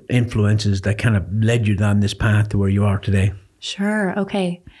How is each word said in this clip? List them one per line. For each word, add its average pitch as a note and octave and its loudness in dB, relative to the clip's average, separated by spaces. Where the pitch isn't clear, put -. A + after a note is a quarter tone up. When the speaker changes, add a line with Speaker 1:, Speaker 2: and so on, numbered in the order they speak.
Speaker 1:
influences G#2 2
that - -2
kind A2+ 2
of E2+ 0
led A2 0
you G#2 2
down G2+ 2
this G2+ 0
path G#2+ 2
to G#2 -2
where G2 0
you G2+ 2
are G2 2
today? G2 0
Speaker 2:
Sure. G3+ -4
Okay. F#3+ -4